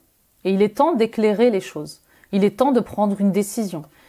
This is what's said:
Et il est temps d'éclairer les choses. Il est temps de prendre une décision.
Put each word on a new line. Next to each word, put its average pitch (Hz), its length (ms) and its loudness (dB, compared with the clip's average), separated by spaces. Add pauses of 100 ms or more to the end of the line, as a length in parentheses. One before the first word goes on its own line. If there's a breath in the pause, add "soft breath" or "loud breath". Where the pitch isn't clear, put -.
(460)
Et 185 60 0
il 196 100 2
est 208 160 0
temps 311 160 2
d'éclairer 220 560 2
les 190 100 0
choses. 151 440 -12 (280 soft breath)
Il 190 120 2
est 202 140 0
temps 269 140 2
de 240 80 2
prendre 202 400 -2
une 202 120 2
décision. 202 500 -4 (280 soft breath)